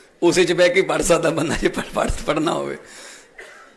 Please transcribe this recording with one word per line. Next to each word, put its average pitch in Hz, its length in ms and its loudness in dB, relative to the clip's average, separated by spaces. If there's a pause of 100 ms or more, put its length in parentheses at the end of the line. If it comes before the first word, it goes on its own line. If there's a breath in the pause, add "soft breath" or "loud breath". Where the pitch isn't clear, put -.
(240 loud breath)
ਉਸੇ 170 200 4
'ਚ 175 100 0
ਬਹਿ 180 160 4
ਕੇ 180 120 2
ਪੜ੍ਹ 156 220 0
ਸਕਦਾ 160 260 2
ਬੰਦਾ 156 260 -2
ਜੇ - 120 0
ਪੜ੍ਹ-, - 280 -8
ਪੜ੍ਹ-, - 300 -2
ਪੜ੍ਹਨਾ 156 280 -2
ਹੋਵੇ। 139 240 -6 (1000 loud breath)